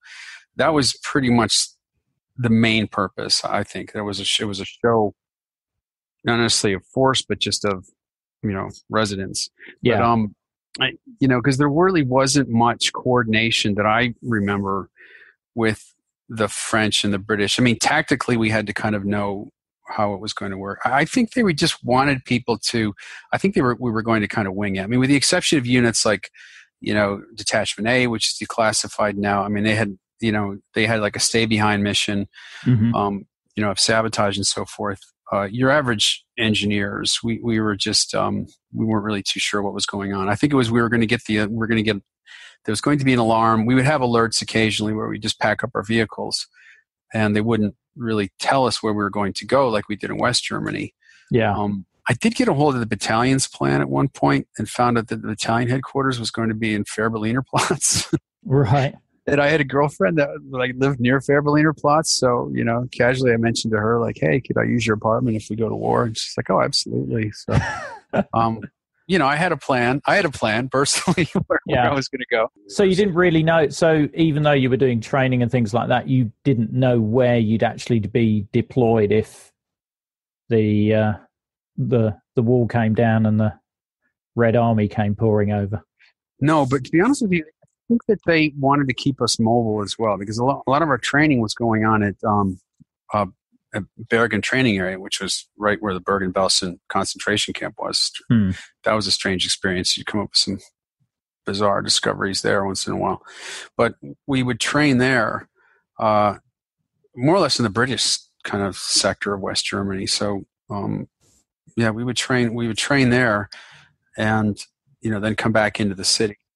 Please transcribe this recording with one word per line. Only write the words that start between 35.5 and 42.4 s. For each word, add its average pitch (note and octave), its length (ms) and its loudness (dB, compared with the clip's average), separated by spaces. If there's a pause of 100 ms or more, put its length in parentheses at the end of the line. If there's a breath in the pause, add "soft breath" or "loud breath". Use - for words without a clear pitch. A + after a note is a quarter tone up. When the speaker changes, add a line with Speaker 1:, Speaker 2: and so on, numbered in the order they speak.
Speaker 1:
your B2+ 200 0
average B2+ 520 0 (140)
engineers, G2+ 840 -2
we, A#2 180 -4
we A#2 180 -2
were G#2+ 160 0
just, - 380 -2
um, G2+ 320 -2 (280)
we A#2 120 -2
weren't G#2+ 200 0
really G#2 180 -4
too - 160 -6
sure G2+ 220 -2
what G2 120 -4
was G2+ 120 -4
going G2 280 -6
on. G2 160 -2
I G#2 60 2
think D3 180 0
it - 40 2
was, A#2+ 120 2
we A#2 120 4
were A#2 80 2
gonna A#2 160 2
get A#2 200 -2
the, G#2+ 140 0
uh, G#2+ 80 0
we A2 80 -6
were A2+ 120 -2
gonna A2 160 2
get, G#2 140 0 (680 loud breath)